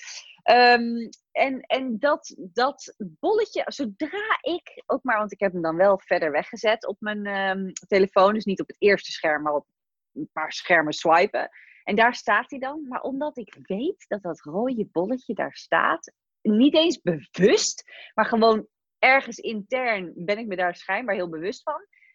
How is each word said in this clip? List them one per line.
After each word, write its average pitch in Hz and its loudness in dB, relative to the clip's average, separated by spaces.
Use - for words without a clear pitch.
Ehm, 233 4
en, 262 0
en 247 -4
dat, 294 -2
dat 240 -4
bolletje, 349 -2
zodra 311 -6
ik - -8
ook 262 -4
maar, 233 0
want 214 -4
ik - -10
heb 196 0
hem 180 -4
dan 160 -2
wel 190 4
verder 175 -2
weggezet 214 -2
op 190 -8
mijn, 208 -6
ehm, 196 -4
telefoon, 196 4
dus 214 -4
niet 196 -2
op 160 -6
het - -20
eerste 202 2
scherm, 151 -2
maar 151 -2
op 143 -2
een 151 -10
paar 156 -8
schermen 160 2
swipen. 170 2
En 202 -2
daar 233 4
staat 226 0
hij 285 -12
dan. 277 -10
Maar 247 -8
omdat 277 -6
ik 214 -16
weet 220 -6
dat 208 -6
dat 170 -8
rode 214 -4
bolletje 220 -4
daar 143 -4
staat, - -2
niet 220 4
eens 330 2
bewust, 180 0
maar 220 2
gewoon 220 4
ergens 262 4
intern 220 -4
ben 190 -4
ik 233 -10
me 196 -6
daar 175 -2
schijnbaar 196 -4
heel 180 -4
bewust 165 -8
van, 320 -8